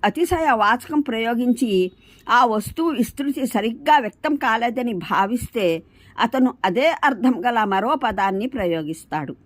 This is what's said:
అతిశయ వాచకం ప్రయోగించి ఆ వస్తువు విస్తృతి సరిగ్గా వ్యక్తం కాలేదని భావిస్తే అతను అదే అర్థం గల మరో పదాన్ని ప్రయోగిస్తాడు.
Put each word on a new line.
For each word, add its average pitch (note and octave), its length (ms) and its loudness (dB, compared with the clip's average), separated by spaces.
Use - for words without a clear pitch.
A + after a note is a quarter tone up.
అతిశయ D#4+ 460 0
వాచకం A#3+ 480 2
ప్రయోగించి A#3 920 0
ఆ B3 160 6
వస్తువు A3+ 440 -2
విస్తృతి C4+ 560 -2
సరిగ్గా A#3+ 520 2
వ్యక్తం C#4+ 380 -2
కాలేదని A#3 580 -2
భావిస్తే F#3+ 920 -2
అతను B3+ 340 2
అదే B3+ 380 2
అర్థం B3 420 2
గల A#3 180 2
మరో G3+ 320 0
పదాన్ని G3 520 -2
ప్రయోగిస్తాడు. D#3+ 880 -4